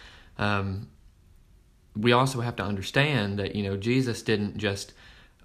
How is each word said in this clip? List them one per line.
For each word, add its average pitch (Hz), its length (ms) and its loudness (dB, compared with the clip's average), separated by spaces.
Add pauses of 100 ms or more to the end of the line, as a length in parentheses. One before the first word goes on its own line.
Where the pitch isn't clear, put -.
(360)
um, 101 520 -2 (1080)
we 110 160 2
also 127 300 4
have 117 160 -4
to 98 80 -2
understand 101 720 0
that, 98 160 -2
you 104 80 -2
know, 98 140 -2
Jesus 120 460 0
didn't 104 340 0
just 101 360 -2 (520)